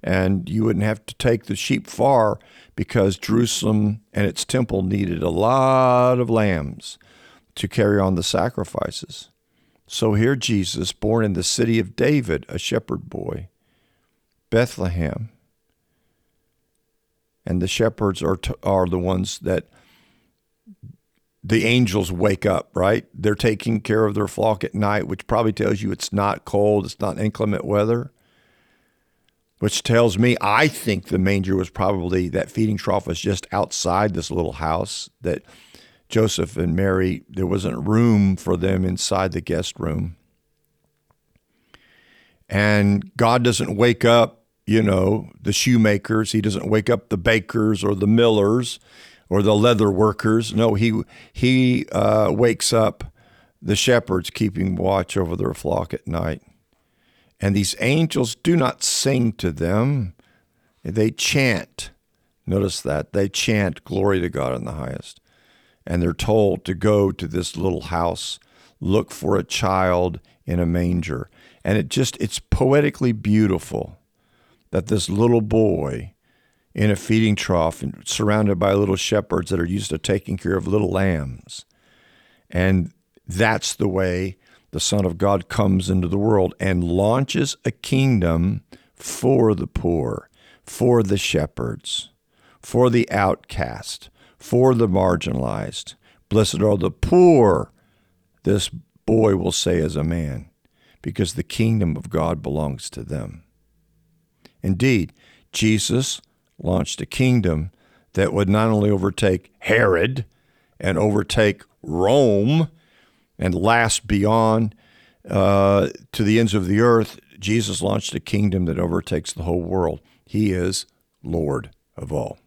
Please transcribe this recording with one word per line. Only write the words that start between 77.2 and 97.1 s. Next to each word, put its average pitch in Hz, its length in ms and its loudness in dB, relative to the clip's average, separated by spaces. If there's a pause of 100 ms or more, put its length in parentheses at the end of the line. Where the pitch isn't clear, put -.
trough 82 480 0
and - 240 -10
surrounded 104 520 0
by 98 140 2
little 98 240 2
shepherds 92 540 -2
that 90 100 -2
are 85 60 -2
used 98 240 -4
to 78 80 -4
taking 98 380 -2
care 95 200 -2
of 90 120 -4
little 101 220 0
lambs. 85 760 -4 (800)
And 90 440 0 (340)
that's 107 480 0
the - 140 -2
way 92 480 -2 (340)
the 80 100 -8
Son 104 240 0
of 87 140 -2
God 98 300 0
comes 95 420 0
into 90 180 2
the 90 80 -2
world 101 420 2
and 92 240 0
launches 107 840 0
a 135 60 0
kingdom 98 920 0 (320)
for 123 600 0
the - 120 -6
poor, 78 640 -4 (340)
for 120 380 2
the 98 160 0
shepherds, - 920 -4 (500)
for 123 300 2
the 120 220 2
outcast, - 1000 -4 (300)
for 127 360 4
the 113 140 2
marginalized. 65 1080 -2 (360)
"Blessed 101 320 2
are 104 160 2
the 92 120 -2
poor," 135 800 6 (760)